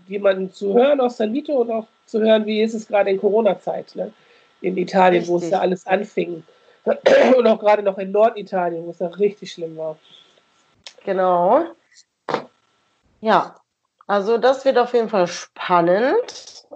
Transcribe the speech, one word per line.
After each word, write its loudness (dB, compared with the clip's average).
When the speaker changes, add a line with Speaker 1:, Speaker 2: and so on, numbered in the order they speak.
Speaker 1:
jemanden -2
zu -6
hören 2
aus -4
San -4
Vito -6
und -2
auch -6
zu -4
hören, 2
wie 0
ist -2
es -10
gerade 0
in -2
Corona-Zeit, -2
ne? -8
In -4
Italien, 2
wo 0
es -2
Speaker 2:
Richtig. -6
Speaker 1:
da -2
alles -4
anfing. -4
<clears throat> 4
Und 4
auch 2
gerade 2
noch -2
in -8
Norditalien, -2
wo -12
es -14
da -6
richtig -4
schlimm -12
war. -10
Speaker 2:
Genau. 2
Ja, 0
also 0
das 0
wird 2
auf 0
jeden 0
Fall 0
spannend. -2